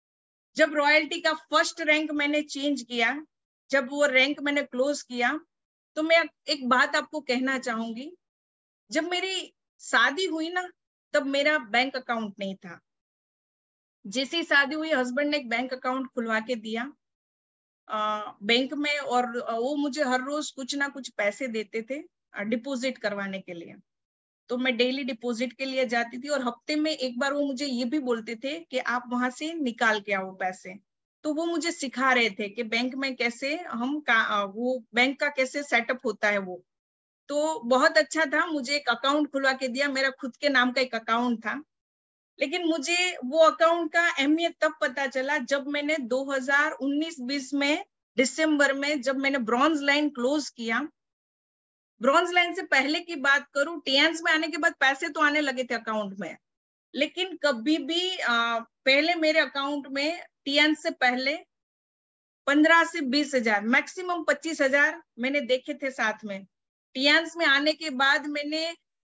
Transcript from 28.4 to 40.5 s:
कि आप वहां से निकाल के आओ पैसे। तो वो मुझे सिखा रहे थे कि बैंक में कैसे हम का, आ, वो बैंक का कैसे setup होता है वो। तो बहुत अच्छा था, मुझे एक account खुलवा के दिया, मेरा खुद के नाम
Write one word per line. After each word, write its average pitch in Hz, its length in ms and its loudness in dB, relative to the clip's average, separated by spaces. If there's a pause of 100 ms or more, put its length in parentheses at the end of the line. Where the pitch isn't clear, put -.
कि 294 180 -8
आप 247 300 -2
वहां 247 240 0
से 311 220 -8
निकाल 240 480 0
के 202 120 -4
आओ 190 220 -4
पैसे। 190 380 -8 (500)
तो 302 100 -2
वो 320 120 -2
मुझे 339 260 -2
सिखा 262 420 0
रहे 233 160 4
थे 202 200 -6
कि 233 140 -6
बैंक 240 320 -2
में 262 200 -4
कैसे 247 400 -4
हम 294 440 -4
का, 269 140 0
आ, 214 300 2
वो 233 400 -4 (100)
बैंक 254 260 2
का 294 100 0
कैसे 285 340 -2
setup 247 420 -2
होता 214 240 0
है 208 80 0
वो। 185 240 -6 (680)
तो 302 300 0
बहुत 262 380 4
अच्छा 311 280 2
था, 302 200 0
मुझे 285 300 -4
एक 285 140 -2
account 285 420 2
खुलवा 269 220 2
के 262 140 -4
दिया, 262 200 0
मेरा 269 220 0
खुद 262 280 -10
के 294 120 2
नाम 254 220 4